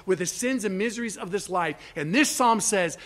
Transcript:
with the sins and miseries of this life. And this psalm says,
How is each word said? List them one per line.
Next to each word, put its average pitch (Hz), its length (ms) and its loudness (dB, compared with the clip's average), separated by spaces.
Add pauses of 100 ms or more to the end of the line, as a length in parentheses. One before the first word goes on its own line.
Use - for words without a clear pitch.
with 190 120 2
the 175 80 -2
sins 247 380 -2
and 190 140 -2
miseries 226 380 -4
of 180 140 -10
this 185 200 -4
life. 170 260 0 (180)
And 156 180 -4
this 269 160 4
psalm 226 320 4
says, 180 460 2